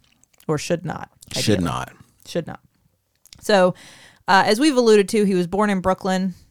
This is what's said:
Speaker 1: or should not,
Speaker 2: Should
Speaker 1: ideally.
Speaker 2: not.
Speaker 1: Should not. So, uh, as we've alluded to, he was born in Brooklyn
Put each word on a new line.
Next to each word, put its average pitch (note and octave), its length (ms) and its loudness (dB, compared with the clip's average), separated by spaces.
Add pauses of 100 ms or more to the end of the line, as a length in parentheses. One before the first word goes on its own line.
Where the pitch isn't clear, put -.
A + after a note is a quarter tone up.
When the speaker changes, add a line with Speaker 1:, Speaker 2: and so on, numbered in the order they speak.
(460)
Speaker 1:
or D3+ 120 -2
should - 260 -4
not, - 260 -10 (220)
Speaker 2:
Should G#2+ 260 0
Speaker 1:
ideally. F2 60 -2
Speaker 2:
not. C2 280 -6 (340)
Speaker 1:
Should E3+ 200 -8
not. - 140 -16 (800)
So, F#3 340 2 (540)
uh, F#3 180 4
as G3+ 140 0
we've D4 160 2
alluded G#3+ 340 4
to, G#3 140 0
he G3 100 0
was F3+ 120 0
born G3 240 -2
in F#3+ 100 -2
Brooklyn F#3 540 -2 (160)